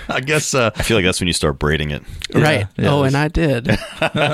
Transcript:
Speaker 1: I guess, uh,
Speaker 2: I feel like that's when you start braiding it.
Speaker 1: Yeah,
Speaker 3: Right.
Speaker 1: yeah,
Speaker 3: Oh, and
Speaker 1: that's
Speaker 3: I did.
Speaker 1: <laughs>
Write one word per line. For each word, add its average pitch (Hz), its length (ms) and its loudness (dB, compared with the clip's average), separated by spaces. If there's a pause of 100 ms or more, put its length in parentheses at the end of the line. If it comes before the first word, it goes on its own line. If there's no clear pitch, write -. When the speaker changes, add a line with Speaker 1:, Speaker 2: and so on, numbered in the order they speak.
Speaker 1:
I 147 120 -2
guess, 147 340 -2
uh, 120 220 2
Speaker 2:
I - 60 -2
feel 117 140 2
like 98 80 4
that's 90 160 0
when 95 60 0
you 82 80 2
start 73 240 0
braiding 76 320 0
it. 71 120 -6 (280)
Speaker 1:
Yeah, - 100 2
Speaker 3:
Right. 147 260 2 (120)
Speaker 1:
yeah, - 120 2
Speaker 3:
Oh, 143 120 2
and 135 120 2
Speaker 1:
that's 143 100 0
Speaker 3:
I 151 40 -2
did. 139 400 0 (320)
Speaker 1:
<laughs> - 0 - (340)